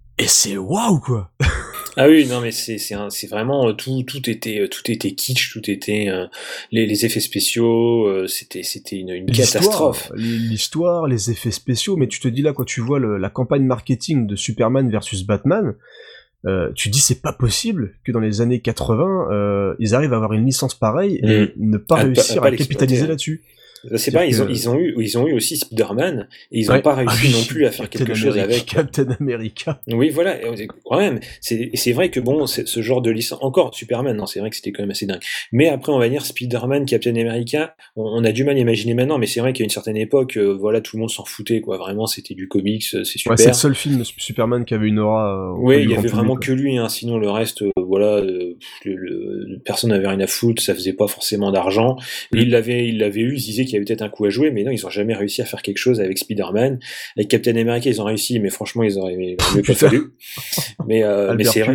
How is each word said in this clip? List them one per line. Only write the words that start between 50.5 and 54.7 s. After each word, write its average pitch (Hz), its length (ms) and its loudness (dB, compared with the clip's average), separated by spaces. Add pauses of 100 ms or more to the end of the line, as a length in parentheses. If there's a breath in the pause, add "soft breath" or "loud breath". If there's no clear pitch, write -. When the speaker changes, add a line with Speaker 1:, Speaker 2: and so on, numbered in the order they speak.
Speaker 2:
ça 95 140 0
faisait 92 200 -4
pas 104 120 2
forcément 101 460 -2
d'argent. 101 440 2 (380 loud breath)
Et 110 40 4
Speaker 1:
Mm. - 20 4
Speaker 2:
ils 120 100 4
l'avaient, 120 380 2
ils 113 100 -2
l'avaient 104 220 0
eu, 127 140 0
ils 135 60 -4
se 104 60 -6
disaient 110 200 -2
qu'il 117 80 -4
y - 20 0
avait 101 80 0
peut-être 110 180 -2
un 104 60 -4
coup 107 160 -4
à 101 60 4
jouer, 139 220 2
mais 104 120 -2
non, 135 60 -2